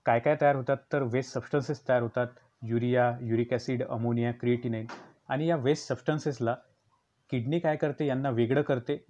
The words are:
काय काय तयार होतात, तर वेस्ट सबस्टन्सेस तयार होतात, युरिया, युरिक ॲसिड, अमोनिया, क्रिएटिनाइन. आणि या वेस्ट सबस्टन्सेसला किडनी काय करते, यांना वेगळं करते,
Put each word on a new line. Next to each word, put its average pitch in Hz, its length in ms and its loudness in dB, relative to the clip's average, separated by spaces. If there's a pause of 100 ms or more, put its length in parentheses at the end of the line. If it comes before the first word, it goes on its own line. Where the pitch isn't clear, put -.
काय 120 140 4
काय 147 200 2
तयार 143 160 6
होतात, 131 200 0 (160)
तर 143 100 0
वेस्ट 127 300 -2
सबस्टन्सेस 139 560 -4
तयार 127 140 4
होतात, 120 240 -2 (360)
युरिया, 120 480 2 (120)
युरिक 120 300 0
ॲसिड, 123 300 -2
अमोनिया, 117 500 0
क्रिएटिनाइन. 120 540 -2 (420)
आणि 143 180 0
या 170 100 2
वेस्ट 139 320 0
सबस्टन्सेसला 131 680 -2 (760)
किडनी 131 280 -2
काय 156 180 0
करते, 151 300 -2
यांना 135 240 0
वेगळं 120 320 2
करते, 143 480 -2